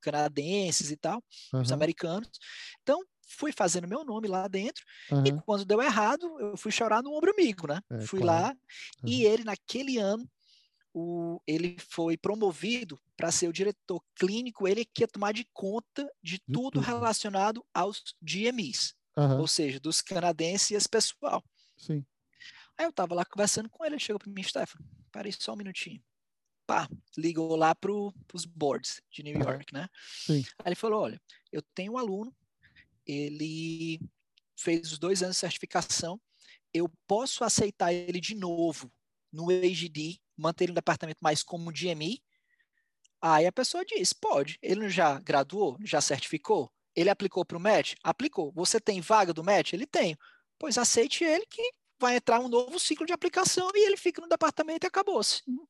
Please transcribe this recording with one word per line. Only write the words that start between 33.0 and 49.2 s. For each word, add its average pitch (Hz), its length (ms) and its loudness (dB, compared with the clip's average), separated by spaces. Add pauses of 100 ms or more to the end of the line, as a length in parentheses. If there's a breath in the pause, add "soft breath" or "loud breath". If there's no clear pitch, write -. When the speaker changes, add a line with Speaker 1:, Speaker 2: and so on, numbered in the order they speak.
Speaker 1:
ele 156 920 -6 (560)
fez 165 360 -2
os 151 60 -10
dois 185 240 0
anos 185 140 -2
de - 40 0
certificação, 175 800 -2 (540 soft breath)
eu 170 140 2 (180)
posso 240 380 0
aceitar 202 480 2
ele 175 280 -2
de 196 140 -6
novo 170 580 -2 (400)
no 165 180 -4
A 180 180 4
G 175 200 -2
D, 156 300 -8 (180)
manter 165 280 0
ele 175 80 -2
no 170 40 -2
departamento 160 460 -2
mais 151 200 2
como 170 320 -8
G 151 140 -4
M 165 260 -2
E?" - 80 -12 (960)
Aí 160 260 6
a 185 60 4
pessoa 339 320 -2
diz, 381 280 0
"Pode, 156 500 0
ele 196 180 0
não 214 80 -2
já 165 320 2
graduou, 143 640 0
já 160 180 0
certificou? 151 720 0 (220)
Ele 170 160 4
aplicou 190 340 0
pro 170 160 -8
match?" 185 420 2
"Aplicou." 165 500 -2
"Você 180 280 0
tem 196 200 -2
vaga 190 320 6